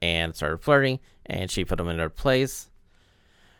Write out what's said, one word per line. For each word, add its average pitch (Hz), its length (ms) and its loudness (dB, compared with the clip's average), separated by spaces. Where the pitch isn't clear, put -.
and 82 360 0
started 80 220 -4
flirting, 135 420 4
and 92 260 -6
she 95 140 -2
put 87 140 -2
them 85 100 -2
in 85 80 -2
their 82 120 -2
place. 131 640 0